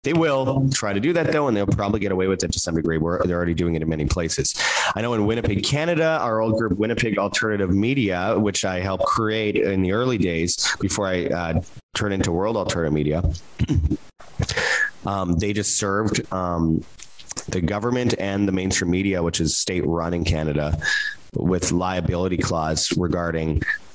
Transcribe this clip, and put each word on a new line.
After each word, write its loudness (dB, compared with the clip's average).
They 2
will 2
try 0
to 2
do 2
that, 2
though, 4
and 4
they'll 2
probably 2
get 0
away 2
with 2
it -2
to -2
some -2
degree. 0
We're, 0
they're 0
already 0
doing 0
it 0
in -2
many 0
places. -2
I -4
know 0
in 2
Winnipeg, 0
Canada, 2
our 0
old 2
group, 0
Winnipeg 0
Alternative 0
Media, 2
which 0
I -2
helped -2
create 0
in 2
the 2
early 2
days 0
before -2
I, 0
uh, -2
turned 0
into 0
World 0
Alternative 0
Media, 0
<clears throat> -4
um, 0
they 2
just 0
served, 0
um, 2
the -2
government 0
and 0
the 2
mainstream 0
media, 2
which 0
is 0
state-run 0
in 0
Canada, 0
with 0
liability 0
clause 0
regarding, 0